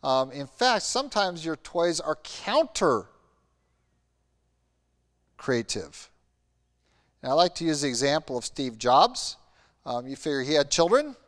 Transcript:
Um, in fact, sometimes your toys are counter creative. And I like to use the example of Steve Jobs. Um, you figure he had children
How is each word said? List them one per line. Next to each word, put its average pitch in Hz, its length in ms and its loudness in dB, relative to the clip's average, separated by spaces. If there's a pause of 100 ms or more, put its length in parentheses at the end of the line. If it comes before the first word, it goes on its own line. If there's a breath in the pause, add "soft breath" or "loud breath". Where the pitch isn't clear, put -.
Um, 131 300 0
in 139 140 -10
fact, 240 380 0
sometimes 202 600 -2
your 160 120 -4
toys 170 440 -2
are 151 160 -4
counter 202 880 0 (2250)
creative. - 760 -6 (1120)
And 131 100 -2
I - 20 2
like 170 220 4
to 170 80 -6
use 156 160 0
the 143 80 0
example 135 500 -2
of 117 60 -8
Steve 123 340 -8
Jobs. 131 580 4 (480 soft breath)
Um, 123 220 -6
you 135 80 -10
figure 139 280 -2
he 139 100 -2
had 143 180 4
children 247 460 2 (120)